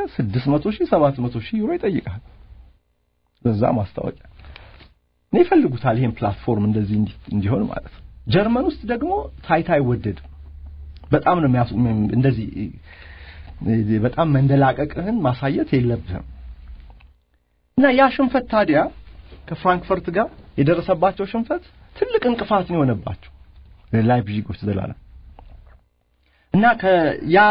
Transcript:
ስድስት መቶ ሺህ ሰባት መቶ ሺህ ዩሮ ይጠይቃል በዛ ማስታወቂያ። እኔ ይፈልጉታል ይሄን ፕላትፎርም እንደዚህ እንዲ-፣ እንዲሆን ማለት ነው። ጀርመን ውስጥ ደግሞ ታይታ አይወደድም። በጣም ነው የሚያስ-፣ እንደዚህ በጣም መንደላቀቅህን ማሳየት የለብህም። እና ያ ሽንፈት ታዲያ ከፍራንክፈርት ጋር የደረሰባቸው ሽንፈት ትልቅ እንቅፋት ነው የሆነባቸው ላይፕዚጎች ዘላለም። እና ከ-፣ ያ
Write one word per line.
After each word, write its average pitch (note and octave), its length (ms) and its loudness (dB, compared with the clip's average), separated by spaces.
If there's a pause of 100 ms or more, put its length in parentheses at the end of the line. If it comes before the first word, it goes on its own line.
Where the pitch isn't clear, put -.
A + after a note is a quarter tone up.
ስድስት B2 380 -4
መቶ D3 220 2
ሺህ D#4 160 -4
ሰባት D#3+ 320 2
መቶ A#2+ 220 -4
ሺህ A3 160 -6
ዩሮ G#3+ 160 -2
ይጠይቃል G3 480 -4 (1200)
በዛ A2 180 2 (100)
ማስታወቂያ። - 540 -6 (1040)
እኔ G#3 60 2
ይፈልጉታል D3+ 580 2
ይሄን A#2+ 180 0
ፕላትፎርም G#2 500 -2
እንደዚህ G#2+ 320 0
እንዲ-፣ G#2 180 -2 (140)
እንዲሆን G#2 360 -2
ማለት - 280 -10
ነው። - 100 -20 (240)
ጀርመን A3+ 400 2
ውስጥ D#4 220 -4
ደግሞ B3+ 240 -4 (300)
ታይታ - 300 0
አይወደድም። A#2+ 560 -2 (840)
በጣም D3+ 260 2
ነው D#3 120 2
የሚያስ-፣ B2 240 2 (400)
እንደዚህ A#2 340 2 (1500)
በጣም B2+ 300 0
መንደላቀቅህን C#3 880 2
ማሳየት C#3+ 500 -2
የለብህም። A#2+ 560 -2 (1500)
እና C4+ 120 6
ያ C4 200 6
ሽንፈት B3+ 380 0
ታዲያ E3 300 2 (640)
ከፍራንክፈርት F3+ 680 -2
ጋር G3+ 160 0 (300)
የደረሰባቸው E3+ 680 2
ሽንፈት A#3 360 -4 (340)
ትልቅ A#4+ 280 0
እንቅፋት G#3+ 420 0
ነው F3 100 -2
የሆነባቸው A#2 540 -2 (680)
ላይፕዚጎች G#2 600 0
ዘላለም። G2+ 380 -4 (1600)
እና G3+ 100 4 (100)
ከ-፣ F#3+ 200 2 (320)
ያ E3+ 140 6 (100)